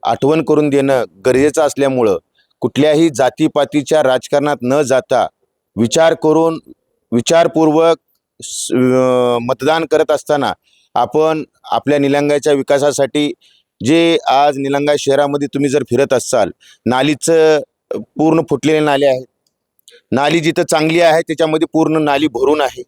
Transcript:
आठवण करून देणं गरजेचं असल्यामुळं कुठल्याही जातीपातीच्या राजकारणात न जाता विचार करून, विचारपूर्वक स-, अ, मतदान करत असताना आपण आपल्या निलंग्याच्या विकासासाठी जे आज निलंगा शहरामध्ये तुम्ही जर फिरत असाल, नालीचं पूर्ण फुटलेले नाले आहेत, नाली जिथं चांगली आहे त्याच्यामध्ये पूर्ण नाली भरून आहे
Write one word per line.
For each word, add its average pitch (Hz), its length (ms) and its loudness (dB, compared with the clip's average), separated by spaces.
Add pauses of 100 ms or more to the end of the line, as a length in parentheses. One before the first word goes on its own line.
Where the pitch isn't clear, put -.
आठवण 147 420 0
करून 151 240 0
देणं 135 360 0 (220)
गरजेचं 135 360 2
असल्यामुळं 127 560 0 (420)
कुठल्याही 151 540 0
जातीपातीच्या 147 880 -2
राजकारणात 143 600 0
न 131 200 0
जाता 123 440 0 (500)
विचार 160 380 2
करून, 160 440 0 (540)
विचारपूर्वक 160 840 2 (460)
स-, - 300 -12
अ, 127 680 0
मतदान 135 460 -2
करत 151 260 0
असताना 139 420 -2 (420)
आपण 156 500 0 (200)
आपल्या - 340 -2
निलंग्याच्या 143 540 0
विकासासाठी 143 800 0 (520)
जे 165 340 2 (100)
आज 139 300 2
निलंगा 143 400 -2
शहरामध्ये 143 560 0
तुम्ही 135 160 0
जर 135 200 0
फिरत 123 220 0
असाल, 113 380 0 (360)
नालीचं 151 720 2 (340)
पूर्ण 160 460 -2 (100)
फुटलेले 151 300 0
नाले 143 260 0
आहेत, 127 200 -2 (840)
नाली 147 280 0
जिथं 160 300 -2
चांगली 160 300 0
आहे 165 220 2
त्याच्यामध्ये 160 500 -2
पूर्ण 160 240 0
नाली 147 320 0
भरून 131 320 0
आहे 127 280 -4